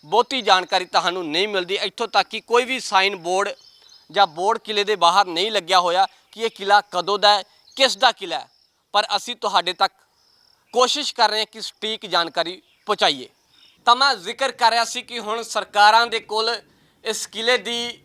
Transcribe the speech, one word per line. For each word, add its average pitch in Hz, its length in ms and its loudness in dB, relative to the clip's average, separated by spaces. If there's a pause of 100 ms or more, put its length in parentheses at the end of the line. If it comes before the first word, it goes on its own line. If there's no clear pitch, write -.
ਬਹੁਤੀ 226 380 0
ਜਾਣਕਾਰੀ 185 420 2
ਤੁਹਾਨੂੰ 175 460 -2
ਨਹੀਂ 180 180 -2
ਮਿਲਦੀ। 190 260 -4
ਇੱਥੋਂ 202 340 -6
ਤੱਕ 196 200 0
ਕਿ 220 120 -10
ਕੋਈ 240 240 0
ਵੀ 247 160 -6
ਸਾਈਨ 196 360 0
ਬੋਰਡ 185 320 -2 (600)
ਜਾਂ 196 160 2
ਬੋਰਡ 185 320 -2
ਕਿਲ੍ਹੇ 208 260 -4
ਦੇ 208 120 -2
ਬਾਹਰ 180 300 4
ਨਹੀਂ 180 260 -2
ਲੱਗਿਆ 185 280 2
ਹੋਇਆ 180 260 0 (260)
ਕਿ 208 80 -16
ਇਹ 226 100 -4
ਕਿਲ੍ਹਾ 196 300 2
ਕਦੋਂ 180 380 -4
ਦਾ 208 200 4
ਹੈ, 185 40 -6 (340)
ਕਿਸ 254 200 2
ਦਾ 233 160 2
ਕਿਲ੍ਹਾ 170 260 -8
ਹੈ, 123 120 -14 (420)
ਪਰ 208 140 0 (100)
ਅਸੀਂ 240 200 -8
ਤੁਹਾਡੇ 185 360 0
ਤੱਕ 190 200 0 (800)
ਕੋਸ਼ਿਸ਼ 254 420 0
ਕਰ 220 160 2
ਰਹੇ 214 80 -2
ਹਾਂ 214 140 -2
ਕਿ 220 80 -18
ਸਟੀਕ 220 460 -10
ਜਾਣਕਾਰੀ 170 560 -4 (240)
ਪਹੁੰਚਾਈਏ। 160 420 -2 (560)
ਤਾਂ 240 120 6
ਮੈਂ 269 180 2
ਜ਼ਿਕਰ 226 380 -6
ਕਰ 247 180 2
ਰਿਹਾ 233 140 0
ਸੀ 240 180 -8
ਕਿ 240 160 -12
ਹੁਣ 226 240 -6
ਸਰਕਾਰਾਂ 220 640 4
ਦੇ 226 140 -4
ਕੋਲ 220 400 -4 (440)
ਇਸ 214 220 -6
ਕਿਲ੍ਹੇ 226 320 -2
ਦੀ 233 460 -8